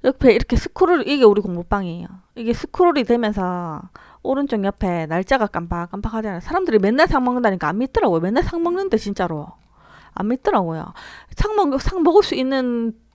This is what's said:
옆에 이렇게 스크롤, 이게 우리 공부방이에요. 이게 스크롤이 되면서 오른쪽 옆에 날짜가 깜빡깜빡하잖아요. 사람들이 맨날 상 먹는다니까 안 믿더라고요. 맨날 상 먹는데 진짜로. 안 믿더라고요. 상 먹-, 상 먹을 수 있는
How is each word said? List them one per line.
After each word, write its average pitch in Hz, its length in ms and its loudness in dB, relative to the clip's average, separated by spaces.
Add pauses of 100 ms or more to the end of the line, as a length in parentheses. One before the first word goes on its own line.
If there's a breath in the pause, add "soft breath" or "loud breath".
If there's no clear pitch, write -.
옆에 254 300 4
이렇게 233 220 2
스크롤, 339 520 2
이게 269 160 2
우리 208 180 6
공부방이에요. 175 680 -6 (280)
이게 233 180 -2
스크롤이 294 500 0
되면서 185 760 -2 (420 loud breath)
오른쪽 262 400 -2
옆에 175 420 -2
날짜가 190 420 0
깜빡깜빡하잖아요. 180 920 -6
사람들이 294 400 0
맨날 247 280 4
상 285 160 2
먹는다니까 233 440 0
안 175 100 -2
믿더라고요. 254 420 0
맨날 202 240 0
상 339 200 -2
먹는데 359 340 0
진짜로. 175 500 -4 (680 soft breath)
안 208 140 -4
믿더라고요. 190 640 -2 (420 loud breath)
상 427 200 0
먹-, 285 240 2
상 370 220 -2
먹을 330 220 6
수 - 100 -4
있는 247 680 -2 (160)